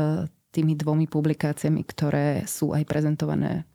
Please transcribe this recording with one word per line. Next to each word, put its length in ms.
tými 240
dvomi 320
publikáciami, 800
ktoré 560
sú 320
aj 100
prezentované 800